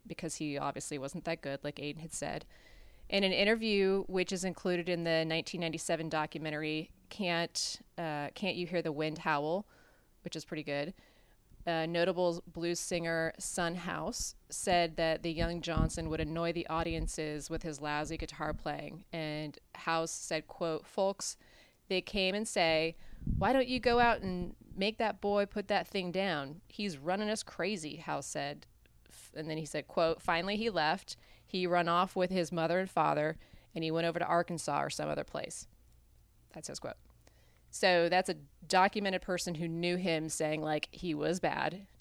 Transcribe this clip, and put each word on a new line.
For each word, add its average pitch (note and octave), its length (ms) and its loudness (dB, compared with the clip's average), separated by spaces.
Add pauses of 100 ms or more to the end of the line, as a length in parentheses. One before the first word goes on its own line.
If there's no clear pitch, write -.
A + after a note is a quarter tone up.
because E3 300 -6
he D3 220 -4
obviously C#3+ 400 -4
wasn't C#3 280 -6
that E3 160 -2
good, C#3 220 -6
like D3 140 -6
Aiden D3 220 -6
had D#3+ 140 -10
said. - 320 -6 (640)
In G3 140 2
an F#3+ 80 2
interview, G3+ 760 4
which G3 240 0
is F#3 120 -2
included F3 460 0
in E3+ 140 0
the D#3+ 220 4
nineteen D#3+ 360 -2
ninety-seven E3 480 -2
documentary, D#3 800 -2 (200)
Can't, E3+ 720 -2 (180)
uh, D3+ 360 -2
Can't F#3 220 -2
You F3 100 -2
Hear E3+ 160 0
the D#3+ 100 -2
Wind D#3 280 -2
Howl, D#3+ 480 0 (560)
which - 120 -8
is D3+ 100 -6
pretty D#3 180 -8
good, D3 300 -2 (720)
a D#3+ 180 2
notable E3+ 640 2
blues E3+ 320 -2
singer, E3 580 0
Son E3+ 380 -2
House, F3 600 -4 (140)
said E3+ 460 2
that D#3+ 260 2
the E3 100 0
young E3 300 0
Johnson D#3+ 480 0
would D#3+ 120 0
annoy E3 320 0
the E3+ 140 -2
audiences D#3+ 800 -2
with E3 120 -4
his D3 200 -8
lousy D3+ 360 -2
guitar D#3 360 -4
playing. D3 600 -8
And D3+ 460 -6 (160)
House E3 360 0
said, - 360 -6
quote, E3 400 -4
"Folks, - 500 -2 (520)
they F#3 120 2
came F#3+ 320 0
and G#3+ 140 -2
say, D#3+ 480 2 (420)
'Why A3+ 160 4
don't C4 140 4
you B3+ 120 0
go A#3+ 200 4
out A#3 220 6
and F3+ 340 -4 (200)
make G3+ 220 0
that G#3+ 240 0
boy G3+ 240 4
put G3+ 220 -6
that F#3+ 200 2
thing F3+ 240 -2
down? D#3 560 -2
He's G3 300 -6
running F#3 320 -2
us A3 140 -2
crazy,'" F3 540 -4
House D3+ 300 -6
said. D3 380 -6 (440)
F-, - 260 -20
and D#3 140 -6
then D#3 80 -2
he D#3+ 80 -4
said, D3 220 -4
quote, E3 340 2
"Finally F3+ 340 2
he A3+ 140 0
left. E3+ 480 0 (280)
He F3+ 220 0
run F3 200 4
off F3 280 2
with F3+ 160 2
his F3+ 200 2
mother E3+ 280 2
and F#3+ 100 -2
father, D3+ 480 2 (380)
and E3 80 -2
he D#3+ 80 0
went E3 160 2
over E3+ 100 0
to E3 80 0
Arkansas E3 560 2
or C#3+ 80 0
some D3+ 180 -4
other D3 160 -2
place." - 440 -8 (840)
That's - 160 -12
his C#3 120 -10
quote. - 180 -8 (720)
So F3 400 6
that's F3+ 200 4
a E3+ 60 -2 (320)
documented F#3+ 540 4
person F3+ 340 -2
who E3+ 120 -2
knew F3 280 0
him E3 340 0
saying, D#3 320 0
like, D3+ 300 0
he E3 240 -4
was D#3 240 0
bad, D#3+ 480 -2 (140)